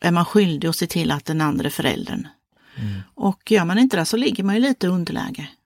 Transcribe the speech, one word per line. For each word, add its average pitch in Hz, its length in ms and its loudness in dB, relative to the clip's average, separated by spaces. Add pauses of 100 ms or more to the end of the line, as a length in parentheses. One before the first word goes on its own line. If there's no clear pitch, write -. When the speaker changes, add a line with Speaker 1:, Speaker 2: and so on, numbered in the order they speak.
Speaker 1:
är 175 100 2
man 170 140 4
skyldig 165 420 2
att 165 80 0
se 175 120 -2
till 165 240 -2
att 143 140 -6
den 156 160 -2
andra 151 280 0
föräldern. - 580 -4 (480)
Speaker 2:
Mm. 104 260 -6 (140)
Speaker 1:
Och - 360 -2
gör 196 140 4
man 180 120 2
inte 254 200 4
det 165 80 0
så 220 120 -2
ligger 247 260 0
man 196 120 2
ju 226 60 2
lite 262 260 0
i - 20 2
underläge. 170 580 -4 (180)